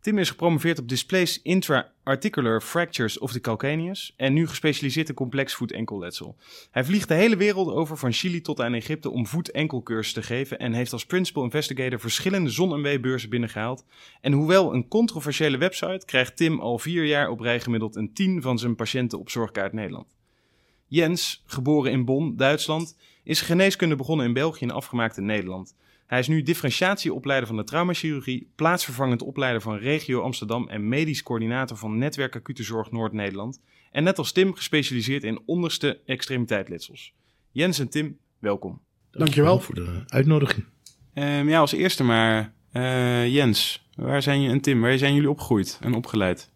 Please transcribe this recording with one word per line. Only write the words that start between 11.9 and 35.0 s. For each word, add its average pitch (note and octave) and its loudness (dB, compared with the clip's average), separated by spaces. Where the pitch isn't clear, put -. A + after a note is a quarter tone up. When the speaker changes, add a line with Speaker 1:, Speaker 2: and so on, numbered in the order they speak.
Speaker 1:
verschillende F3 0
zon- E3+ 0
en D3 -2
weebeurzen B2+ -2
binnengehaald. A#2+ -4
En C3+ 2
hoewel D#3 4
een B2 0
controversiële D3+ 0
website, F#3 -2
krijgt B2+ 0
Tim D#3+ 2
al A#2+ -2
vier E3 -2
jaar D3 2
op A2+ -6
rij A#2+ 0
gemiddeld A2+ -2
een G#2+ -4
tien F#3 0
van B2 0
zijn A#2 0
patiënten A#2 -2
op - -12
Zorgkaart G#2 -4
Nederland. G#2+ -10
Jens, E3 0
geboren C3+ 2
in B2+ 2
Bonn, C3 0
Duitsland, D3+ 0
is D3+ 0
geneeskunde F3 2
begonnen C3+ 0
in A#2+ 2
België D3 0
en A#2+ -2
afgemaakt A#2 -2
in G2 -4
Nederland. F#2+ -4
Hij B2 0
is B2+ 0
nu D#3 2
differentiatieopleider C#3+ 0
van A2+ -4
de G#2+ -4
traumachirurgie, D3 -4
plaatsvervangend C3+ 0
opleider B2+ -2
van G#2+ -6
Regio C3 -2
Amsterdam A#2 -4
en G#2 -4
medisch D3 0
coördinator A#2 -4
van G#2+ -4
Netwerk C#3 -2
Acute A2+ -10
Zorg A2 -4
Noord-Nederland. G#2+ -4
En D3 0
net F#3 2
als D3 -4
Tim F#3+ 2
gespecialiseerd C3+ -2